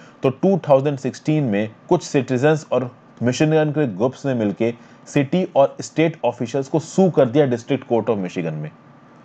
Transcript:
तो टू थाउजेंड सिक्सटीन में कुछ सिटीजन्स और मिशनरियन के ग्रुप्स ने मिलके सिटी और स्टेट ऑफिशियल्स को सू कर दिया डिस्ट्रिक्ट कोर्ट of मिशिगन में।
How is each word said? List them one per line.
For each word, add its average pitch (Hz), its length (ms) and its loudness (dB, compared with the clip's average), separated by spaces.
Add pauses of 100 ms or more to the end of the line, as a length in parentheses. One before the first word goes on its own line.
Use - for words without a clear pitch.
(240)
तो 135 80 2
टू 190 260 0 (120)
थाउजेंड 139 300 2
सिक्सटीन 151 440 -2
में 107 260 0 (200)
कुछ 175 140 2
सिटीजन्स 143 680 0
और 123 180 0 (340)
मिशनरियन 151 480 2
के 151 160 0
ग्रुप्स 113 380 -4
ने 135 80 -2
मिलके 113 400 -2 (340)
सिटी 147 360 0 (120)
और 139 260 2
स्टेट 160 440 -2
ऑफिशियल्स 127 420 -4
को 156 120 -2
सू 185 300 2
कर 143 160 4
दिया 139 200 2
डिस्ट्रिक्ट 123 420 -2
कोर्ट 113 200 0
of 113 100 0
मिशिगन 87 360 -6
में। 76 160 -10 (560)